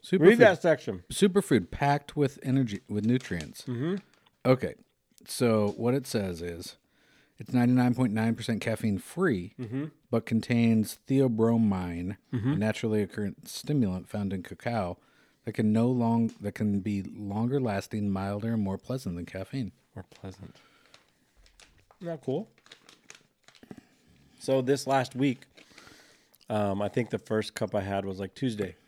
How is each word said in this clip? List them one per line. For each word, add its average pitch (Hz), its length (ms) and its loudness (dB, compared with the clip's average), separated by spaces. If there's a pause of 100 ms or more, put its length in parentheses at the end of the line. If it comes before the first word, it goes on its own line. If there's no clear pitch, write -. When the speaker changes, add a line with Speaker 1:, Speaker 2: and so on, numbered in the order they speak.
(120)
Speaker 1:
Read 185 80 2
Speaker 2:
Superfood. 202 180 10
Speaker 1:
that 214 240 8
section. 120 400 0 (100)
Speaker 2:
Superfood 175 580 2
packed - 460 -2
with 143 260 0
energy, 127 460 0
with 104 160 -2
nutrients. 127 580 -2
Speaker 1:
Mm-hmm. 139 340 -6 (500)
Speaker 2:
Okay. 123 280 2 (520)
So 110 500 2
what 120 180 0
it 131 120 -4
says 92 340 -4
is, 87 360 -10 (640)
it's - 140 -12
ninety-nine 123 420 4
point 123 200 0
nine 113 200 0
percent 113 280 -4
caffeine 110 360 -2
free, 107 600 -2
Speaker 1:
Mm-hmm. 127 240 -6 (260)
Speaker 2:
but 117 160 0
contains 113 800 2
theobromine, 107 1080 2 (160)
Speaker 1:
Mm-hmm. 123 200 0
Speaker 2:
a 156 40 0
naturally 107 460 0
occurring 101 420 -6
stimulant 104 640 -2
found 101 240 -4
in 95 100 -6
cacao 95 540 -6 (480)
that 113 80 -8
can 107 200 2
no 113 160 4
long-, 117 520 2
that 101 140 -6
can 101 260 0
be 101 220 -2
longer 104 580 -4
lasting, 104 500 -2
milder, 101 440 -4
and 110 80 0
more 95 160 -2
pleasant 123 380 -8
than 87 100 -8
caffeine. 95 460 -8 (220)
Speaker 1:
More 95 160 -12
pleasant. - 460 -18 (1400)
Isn't 170 120 -10
that 156 100 -12
cool? 156 260 -4 (1900)
So 135 240 0
this 135 240 0
last 131 280 0
week, 127 260 0 (1080)
um, 104 340 -2
I 104 60 -2
think 117 220 -4
the 110 80 -6
first - 360 -4
cup 104 200 -6
I 104 80 0
had 98 240 -4
was, 95 120 -8
like, 95 160 -8
Tuesday. 104 420 -6 (120)